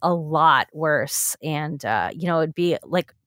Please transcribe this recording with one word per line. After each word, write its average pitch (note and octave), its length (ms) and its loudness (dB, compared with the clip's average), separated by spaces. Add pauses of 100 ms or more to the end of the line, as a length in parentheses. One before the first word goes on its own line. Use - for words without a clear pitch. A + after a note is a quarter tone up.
a F3 120 2
lot D#3 580 4
worse. D3+ 720 -2
And, D3+ 420 -6
uh, G2+ 300 -2
you E3 120 -6
know, E3 160 0
it'd D#3 120 -4
be F3 300 0
like - 280 -4 (140)